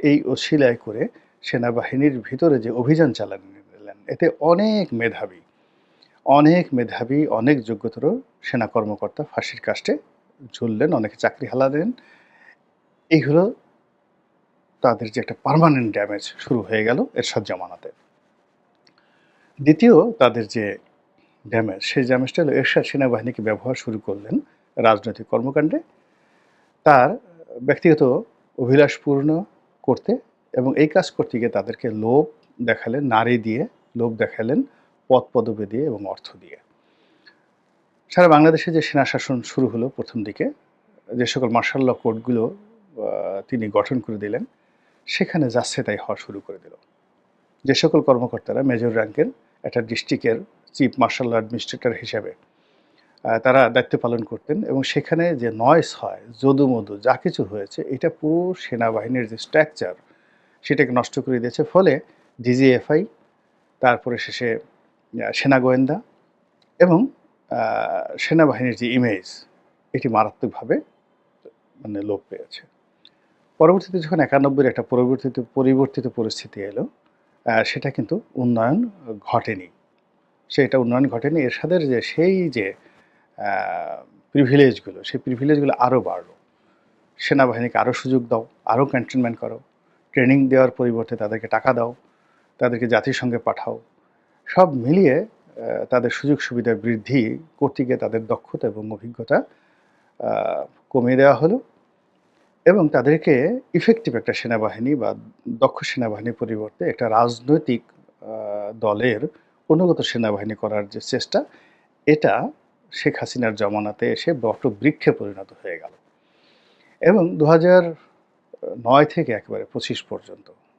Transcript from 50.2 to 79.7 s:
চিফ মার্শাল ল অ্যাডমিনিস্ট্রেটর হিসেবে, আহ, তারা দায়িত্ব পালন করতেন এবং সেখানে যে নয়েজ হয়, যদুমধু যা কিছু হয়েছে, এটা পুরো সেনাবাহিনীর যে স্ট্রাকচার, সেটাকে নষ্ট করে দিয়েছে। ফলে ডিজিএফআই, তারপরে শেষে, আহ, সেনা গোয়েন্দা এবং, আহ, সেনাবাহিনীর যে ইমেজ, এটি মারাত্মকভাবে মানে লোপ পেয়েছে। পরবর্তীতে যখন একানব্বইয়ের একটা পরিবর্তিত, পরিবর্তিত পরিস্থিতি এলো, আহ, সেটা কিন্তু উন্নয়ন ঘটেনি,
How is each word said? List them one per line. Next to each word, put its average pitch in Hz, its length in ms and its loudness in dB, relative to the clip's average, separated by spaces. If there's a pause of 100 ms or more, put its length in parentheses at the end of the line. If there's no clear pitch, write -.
চিফ 131 260 0
মার্শাল 123 280 0
ল 117 40 -4
অ্যাডমিনিস্ট্রেটর 113 640 -4
হিসেবে, 113 400 -8 (920)
আহ, 113 140 0
তারা 127 300 6
দায়িত্ব 123 300 0
পালন 117 240 -2
করতেন 120 420 -6
এবং 135 180 -2
সেখানে 165 540 -2
যে 117 180 -4
নয়েজ 139 420 2
হয়, 98 240 -10 (220)
যদুমধু 131 560 2
যা 123 180 2
কিছু 156 280 -4
হয়েছে, 101 440 -10
এটা 135 200 -4 (120)
পুরো 170 400 0
সেনাবাহিনীর 113 680 -4
যে 110 80 -12
স্ট্রাকচার, 151 580 -2 (680)
সেটাকে 135 300 0
নষ্ট 123 280 -2
করে 127 200 -2
দিয়েছে। 120 240 -4
ফলে 170 360 2 (400)
ডিজিএফআই, 127 640 2 (720)
তারপরে 120 380 0
শেষে, - 360 -6
আহ, - 800 -10
সেনা 135 280 4
গোয়েন্দা 131 400 2 (800)
এবং, 180 280 6 (440)
আহ, 110 640 -4
সেনাবাহিনীর 127 600 2
যে 120 160 -4
ইমেজ, 117 540 -2 (460)
এটি 131 160 -4
মারাত্মকভাবে 110 720 -2 (1040)
মানে 101 200 -8
লোপ 101 260 -6
পেয়েছে। - 340 -16 (960)
পরবর্তীতে 180 400 2
যখন 160 220 0
একানব্বইয়ের 139 500 2
একটা 120 120 -4
পরিবর্তিত, 127 580 -2 (140)
পরিবর্তিত 131 520 0
পরিস্থিতি 110 560 -8
এলো, 101 200 -6
আহ, - 800 -4
সেটা - 260 -6
কিন্তু 151 300 -4 (140)
উন্নয়ন 123 540 0 (320)
ঘটেনি, 101 480 -4 (800)